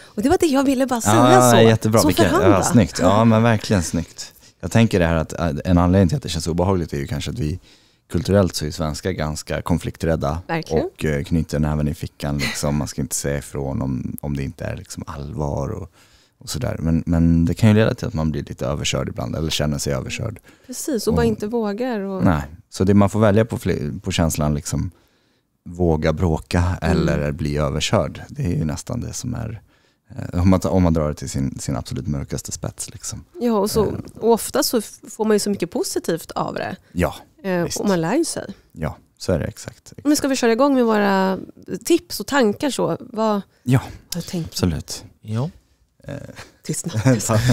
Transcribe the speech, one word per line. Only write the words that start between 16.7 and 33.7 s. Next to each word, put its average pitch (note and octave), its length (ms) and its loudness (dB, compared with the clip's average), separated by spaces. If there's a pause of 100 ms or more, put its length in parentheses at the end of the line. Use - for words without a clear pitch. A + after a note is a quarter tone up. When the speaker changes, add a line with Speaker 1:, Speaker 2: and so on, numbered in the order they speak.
Speaker 2:
Men, D#2+ 260 0
men E2 380 4
det E2+ 100 2
kan A2 140 4
ju G#2+ 60 8
leda G#2+ 200 4
till - 140 -8
att - 60 -8
man D#2+ 160 -2
blir C#2+ 140 -4
lite - 220 -8
överkörd C#2 420 -2
ibland - 280 -8
eller D#2 140 -2
känner D2 280 -2
sig C#2 140 -4
överkörd. - 480 -6 (260)
Speaker 1:
Precis, B3+ 400 -6
och A#3 60 0
Speaker 2:
Och A#3+ 40 2
Speaker 1:
bara A#3 100 2
inte G#3+ 200 -2
vågar. A3 540 -4
Och F#3+ 240 -4
Speaker 2:
Nej, D2+ 180 2 (280)
så - 140 -2
det G2 100 4
man G2+ 160 6
får G#2 100 -2
välja G#2+ 240 4
på - 140 -6
fle-, - 440 -4
på F#2 100 -4
känslan D2+ 420 2
liksom, D2 360 -4 (760)
våga E2 480 2
bråka E2+ 520 0 (180)
Speaker 1:
Mm. F#2+ 160 2
Speaker 2:
eller D2 340 0
bli C#2+ 240 -4
överkörd. D2+ 720 0
Det C#3+ 160 -8
är F2 120 0
ju - 80 -2
nästan - 360 -6
det D#2+ 120 -8
som - 220 -6
är, D#2+ 280 -8 (720)
eh, F2+ 80 0
om F#2+ 80 6
man, F#2 140 6
om F#2 180 2
man E2+ 120 4
drar D#2 140 2
det D2 60 -4
till C2+ 160 -10
sin, C2+ 280 -4
sin - 180 -4
absolut - 300 -8
mörkaste - 460 -6
spets. - 400 -10
Liksom. - 320 -14 (160)
Speaker 1:
Ja, A#3 180 0
och, G3+ 120 0